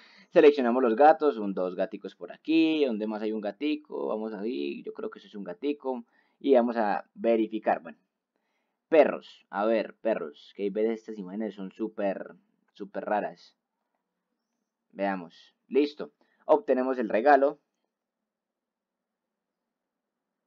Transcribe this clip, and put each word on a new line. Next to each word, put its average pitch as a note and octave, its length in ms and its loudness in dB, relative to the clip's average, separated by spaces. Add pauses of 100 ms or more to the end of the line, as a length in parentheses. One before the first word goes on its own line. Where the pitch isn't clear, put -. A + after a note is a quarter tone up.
(300)
Seleccionamos C#3+ 520 6
los A#2 140 4
gatos, D3 420 6
un, G2+ 160 -4
dos F#2 220 -4
gaticos F#2+ 400 -6
por - 160 -16
aquí, D#3+ 540 0
¿dónde G#2+ 200 -4
más G#2+ 160 -6
hay G#2+ 120 -4
un A2 80 -6
gatico? C#3 680 -6
Vamos A2 240 -6
a G#2 80 -12
ver, G#2+ 420 -6
yo - 120 -14
creo - 160 -10
que A2 100 -20
eso G2 80 -20
es G2+ 80 -20
un G2+ 80 -12
gatico. C3 640 -8 (340)
Y C#3 140 2
vamos A#2+ 240 4
a G#2 360 -2
verificar, G#2+ 720 0
bueno. E2 140 -18 (920)
Perros, - 640 2
a G2+ 160 -2
ver, A2 320 0
perros, F#2 580 -6
que G2 80 -8
hay G2+ 60 0
veces A2 300 -2
estas A2 200 -14
imágenes G2 360 -8
son F#2+ 180 -12
súper, G2+ 640 -6 (360)
súper G2 320 -12
raras. - 540 -6 (1400)
Veamos, F#2+ 600 -8 (140)
listo, C#3+ 460 -2 (320)
obtenemos C3 520 2
el A2+ 120 -4
regalo. C#3 500 4 (2750)